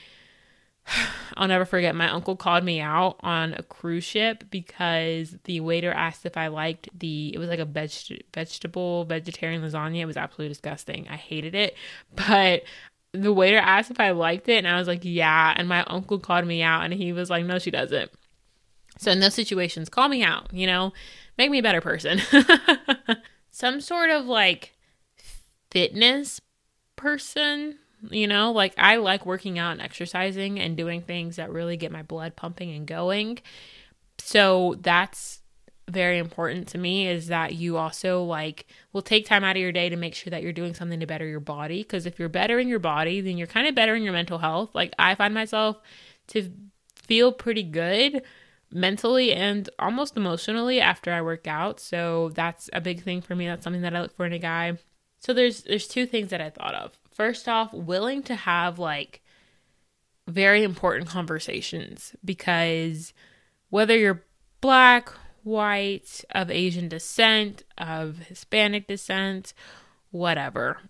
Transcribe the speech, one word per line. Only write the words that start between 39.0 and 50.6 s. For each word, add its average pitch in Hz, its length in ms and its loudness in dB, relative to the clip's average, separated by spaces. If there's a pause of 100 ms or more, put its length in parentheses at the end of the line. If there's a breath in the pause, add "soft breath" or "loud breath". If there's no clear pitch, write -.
take 214 240 4
time 202 180 4
out 190 120 2
of 190 60 0
your 180 100 0
day 175 160 0
to 175 80 -4
make 170 180 -6
sure - 160 -12
that 165 120 -6
you're 170 100 -4
doing 170 220 -6
something 170 260 -6
to 165 60 -6
better 160 200 -6
your 151 140 -6
body. 151 420 -6
'Cause 180 240 -6
if 170 120 -10
you're 170 100 -4
bettering 220 400 0
your 240 100 0
body, 165 420 0
then 185 180 -4
you're 170 80 -6
kinda 269 260 0
bettering 226 300 2
your 202 100 -2
mental 175 260 -2
health. 170 360 -2
Like, - 240 -2
I 185 160 6
find 208 200 2
myself 214 460 0 (480 loud breath)
to 190 240 -4 (420)
feel 233 380 4
pretty 226 300 -4
good 196 600 0 (480 loud breath)
mentally 208 640 2
and 202 360 -2 (100)
almost 254 380 -2
emotionally 226 640 0